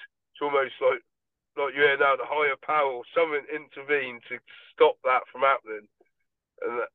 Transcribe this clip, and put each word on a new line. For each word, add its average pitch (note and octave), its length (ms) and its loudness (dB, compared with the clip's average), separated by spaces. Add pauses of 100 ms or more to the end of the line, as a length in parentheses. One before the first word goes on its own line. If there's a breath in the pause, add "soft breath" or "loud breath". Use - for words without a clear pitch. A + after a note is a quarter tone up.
(340)
It's - 80 -12
almost C#3 380 -2
like, B2+ 220 0 (560)
like C#3 160 -4
you C#3+ 80 -2
hear C#3+ 160 4
now, C#3 180 4
the A#2+ 140 -6
higher C#3+ 320 0
power C#3+ 320 -2
or A#2+ 100 -10 (120)
something D#3 360 0
intervened C#3 800 -6
to B2 80 -12 (340)
stop C3 320 4
that B2+ 260 0
from B2+ 120 -10
happening. A2 460 0 (760)
And A#2 320 -6